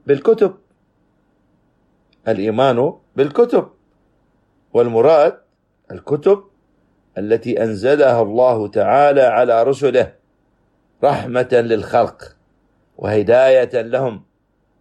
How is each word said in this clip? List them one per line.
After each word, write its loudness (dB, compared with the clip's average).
بالكتب. 0
الإيمان 0
بالكتب، 0
والمراد 2
الكتب -4
التي -4
أنزلها 0
الله -2
تعالى 2
على 2
رسله -2
رحمة -2
للخلق -2
وهداية 2
لهم -6